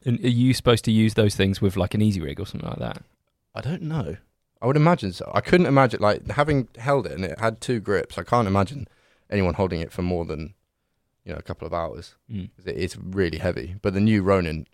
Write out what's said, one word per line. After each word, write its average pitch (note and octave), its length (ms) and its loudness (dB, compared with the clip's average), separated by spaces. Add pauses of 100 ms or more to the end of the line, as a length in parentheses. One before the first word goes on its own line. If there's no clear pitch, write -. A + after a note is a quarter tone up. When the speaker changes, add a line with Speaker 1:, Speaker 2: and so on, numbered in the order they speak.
Speaker 1:
And A#2+ 180 0
are C3 40 0
you B2 260 4
supposed A#2 320 2
to A#2 40 2
use A2 240 4
those G#2 220 4
things G2 240 0
with, G2 160 2
like, F#2+ 180 0
an G#2+ 60 0
Easy G#2 200 2
Rig D2 200 -8
or G2 60 -8
something - 220 -10
like - 100 -8
that? - 240 -8 (520)
Speaker 2:
I G#2+ 60 -10
don't D#3 220 -6
know. D3+ 340 -4 (460)
I A2+ 40 -4
would C#3 100 2
imagine D3+ 360 4
so. - 220 -12
I G#2 60 2
couldn't F3+ 260 4
imagine, C3 340 4
like, G#2 300 0
having C#3+ 380 0 (100)
held B2+ 280 0
it D#2 60 -8
and F2+ 120 -6
it D#2+ 140 -6
had A2+ 220 -2
two B2 200 -2
grips, F#2+ 380 -2
I F#2 60 -6
can't A#2 240 2
imagine G2 400 0 (420)
anyone F#2 240 2
holding F2 260 0
it E2 120 -8
for F2+ 100 -6
more F2 220 -2
than, D#2 300 -8 (680)
you F2+ 80 -12
know, D2+ 60 -10
a D#2 40 -12
couple - 240 -12
of E2+ 80 -10
hours. E2 400 -8 (180)
Speaker 1:
Mm. G2 240 -10
Speaker 2:
'Cause F#2 100 -20
it, F2 120 -6
it's F#2 180 -6
really F#2 420 -2
heavy. E2+ 440 -4
But G2+ 120 0
the G2 60 2
new G#2+ 220 4
Ronin F2 520 0